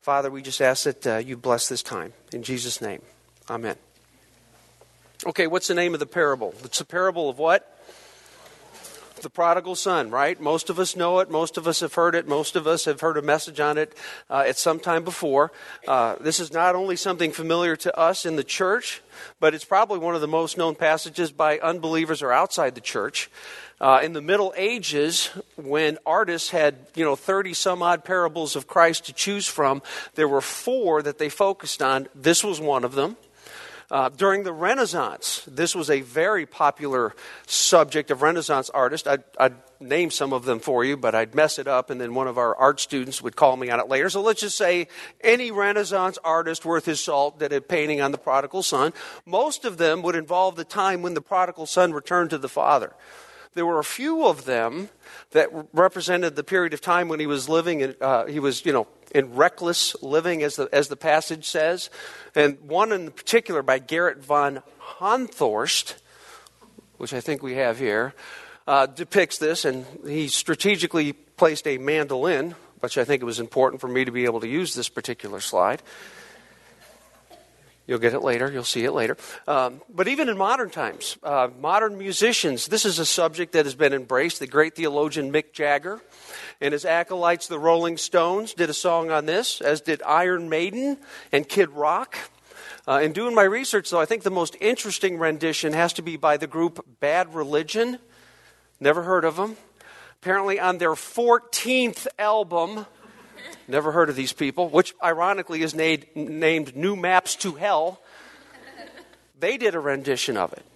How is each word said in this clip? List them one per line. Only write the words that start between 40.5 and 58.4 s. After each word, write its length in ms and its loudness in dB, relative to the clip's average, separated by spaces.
for 240 0
you, 100 -2
but 180 -2
I'd 220 -2
mess 240 2
it 80 -8
up, 220 -2
and 100 -8
then 140 -8
one 160 -2
of 80 -4
our 180 2
art 240 4
students 420 -6
would 140 -8
call 220 6
me 120 -6
on 120 0
it 80 -4
later. 200 0
So 120 -4
let's 180 2
just 180 -6
say 300 0
any 320 4
Renaissance 720 0
artist 400 0
worth 220 0
his 180 -2
salt 360 0
did 120 -2
a 80 0
painting 400 0
on 140 0
the 40 -6
prodigal 460 0
son. 300 0
Most 400 0
of 120 -6
them 260 2
would 120 0
involve 400 0
the 80 -10
time 380 -2
when 120 -4
the 80 -4
prodigal 440 -2
son 260 4
returned 380 0
to 80 -2
the 100 -6
father. 460 2
There 100 -2
were 140 2
a 40 -2
few 420 -2
of 200 2
them 420 -2
that 220 4
re-, 100 -10
represented 640 2
the 80 -4
period 280 0
of 60 -8
time 300 2
when 100 -4
he 80 -2
was 220 -4
living 320 2
in, 180 -2
uh, 280 2
he 120 -4
was, 260 -2